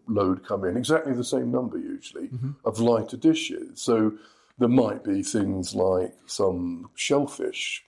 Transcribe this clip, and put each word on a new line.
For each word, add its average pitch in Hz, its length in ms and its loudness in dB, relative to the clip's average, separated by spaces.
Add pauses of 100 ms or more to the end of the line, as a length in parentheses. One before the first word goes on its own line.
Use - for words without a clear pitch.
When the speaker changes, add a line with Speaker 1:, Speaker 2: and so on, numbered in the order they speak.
Speaker 1:
load 101 380 2
come 98 200 -4
in, 90 120 0
exactly 139 360 0
the 123 120 -2
same 127 260 -2
number 123 280 -2
usually, - 500 -10
Speaker 2:
Mm-hmm. 127 220 -6 (140)
Speaker 1:
of 104 140 -2
lighter 117 380 2
dishes. - 680 0
So 110 300 4 (460)
there 123 100 4
might 117 340 4
be 98 220 -2
things 98 500 -2
like 95 400 2 (120)
some 87 680 -2
shellfish. - 920 -2